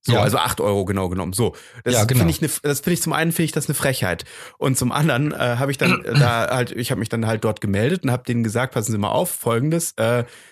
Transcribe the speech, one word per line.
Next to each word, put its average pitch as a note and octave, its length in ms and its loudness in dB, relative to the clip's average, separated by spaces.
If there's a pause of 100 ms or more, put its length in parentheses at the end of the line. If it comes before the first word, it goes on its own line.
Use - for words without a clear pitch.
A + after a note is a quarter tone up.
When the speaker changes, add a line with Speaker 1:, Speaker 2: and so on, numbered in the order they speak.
Speaker 1:
So, B2 120 2
Speaker 2:
Ja. G#2+ 60 4
Speaker 1:
also G#2 180 4
acht - 220 -2
Euro G2+ 240 2
genau F#2+ 240 -2
genommen. F2+ 240 -4
So, G2+ 240 0 (260)
das B2 120 0
Speaker 2:
Ja, A2 100 4
genau. B2 160 2
Speaker 1:
finde E3+ 100 4
ich D3+ 120 -2
eine, D3+ 80 0 (120)
das C#3+ 180 -2
finde F3+ 140 0
ich E3+ 80 -4
zum D#3+ 100 -2
einen D#3+ 200 0
finde D#3+ 140 0
ich D3+ 60 -4
das D3+ 140 -2
eine D3+ 80 -2
Frechheit G#2+ 500 -2 (320)
und C3+ 220 0
zum B2 140 0
anderen, C#3+ 400 2
äh, B2 260 0
habe C#3 140 0
ich C3+ 60 -6
dann, F3+ 260 2
Speaker 2:
<clears throat> - 0 -
Speaker 1:
äh, - 100 -4
da A#2+ 340 4
halt, B2 220 0
ich B2 220 -4
habe A2 80 -2
mich A2 80 -4
dann A2+ 180 -2
halt A2+ 160 0
dort A2 180 -2
gemeldet A2 440 0
und B2 80 0
habe B2 100 -2
denen A#2+ 220 0
gesagt, A#2+ 300 -2
„Passen A2+ 180 -2
Sie G#2+ 60 0
mal G2+ 120 -2
auf, F3 200 0
Folgendes, D3 680 -2
äh, A#2 280 2 (260)